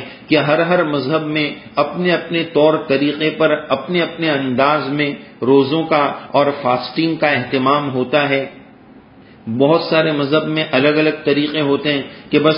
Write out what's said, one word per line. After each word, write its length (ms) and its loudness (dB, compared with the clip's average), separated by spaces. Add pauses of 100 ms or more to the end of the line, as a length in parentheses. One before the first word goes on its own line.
(280)
کہ 100 4
ہر 220 2
ہر 240 2
مذہب 400 -2
میں 300 -4 (220)
اپنے 360 0
اپنے 320 -2
طور 300 4 (140)
طریقے 420 0
پر، 400 0
اپنے 320 -2
اپنے 280 -4
انداز 600 0
میں 220 -2 (300)
روزوں 420 2
کا 300 0 (140)
اور 180 2 (160)
فاسٹنگ 540 -2
کا 120 0
اہتمام 680 0
ہوتا 360 0
ہے۔ 160 0 (1120)
بہت 240 4
سارے 300 0
مذہب 360 0
میں 240 -2
الگ 160 2
الگ 360 0
طریقے 380 0
ہوتے 320 0
ہیں 80 -2 (280)
کہ 100 2
بس 180 4